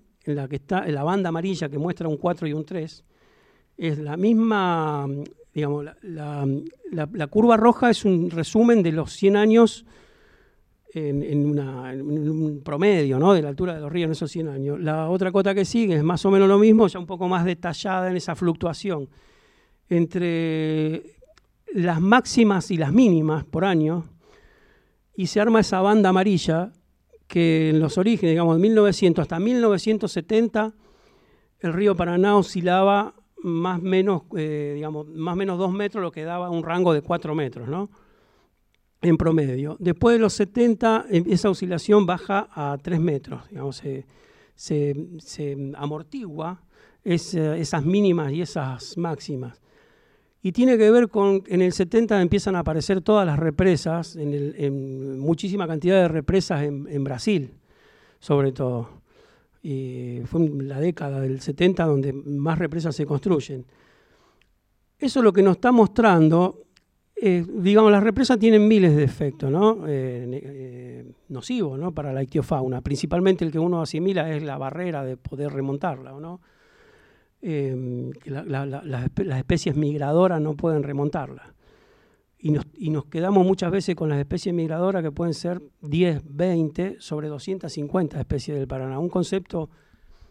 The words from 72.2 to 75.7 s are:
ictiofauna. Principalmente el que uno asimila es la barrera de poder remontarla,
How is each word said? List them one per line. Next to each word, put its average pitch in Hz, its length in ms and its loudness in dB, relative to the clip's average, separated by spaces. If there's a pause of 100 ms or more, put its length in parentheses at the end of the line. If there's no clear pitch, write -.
ictiofauna. 131 580 -4
Principalmente 175 640 0
el 156 60 -4
que 160 80 -4
uno 170 200 -2
asimila 160 560 -4
es 147 60 -6
la 143 160 -8
barrera 143 480 -6
de 127 120 -8
poder 143 360 -8
remontarla, 135 640 -6